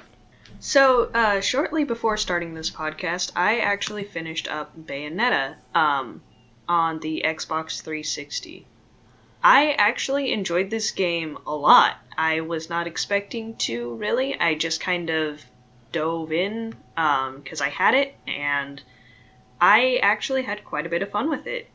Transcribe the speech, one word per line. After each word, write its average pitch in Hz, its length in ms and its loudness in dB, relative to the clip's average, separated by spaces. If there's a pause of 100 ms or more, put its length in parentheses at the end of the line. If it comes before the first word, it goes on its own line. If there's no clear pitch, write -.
(600)
So, 262 540 4
uh, 214 260 2
shortly 294 460 0
before 220 320 0
starting 170 360 -2
this 160 160 -6
podcast, 165 640 -4
I 196 260 2
actually 208 440 -2
finished 165 460 -8
up 151 280 -8
Bayonetta, 151 760 -2 (180)
um, 143 480 2 (460)
on 165 320 2
the 156 260 -4
Xbox 160 560 -4
three 156 220 -6
sixty. - 640 -8 (800)
I 277 260 6
actually 269 600 0
enjoyed 190 380 0
this 220 220 -2
game 170 540 -2
a 147 80 -4
lot. 151 440 6 (200)
I 160 220 0
was 160 300 -4
not 170 180 -2
expecting 214 680 -4
to, 240 380 -4
really. 233 440 0
I 165 160 2
just 160 240 -4
kind 175 300 -2
of 156 340 -2 (480)
dove 160 400 -2
in, 220 440 -2 (200)
um, 139 480 0
'cause - 160 -10
I 139 80 0
had 190 260 2
it, 277 220 0 (100)
and 143 560 -4 (760)
I 240 420 6
actually 233 420 0
had 208 200 -6
quite 151 220 -4
a - 40 -6
bit - 120 0
of 202 100 -6
fun 233 180 0
with 285 160 -4
it. 120 300 -6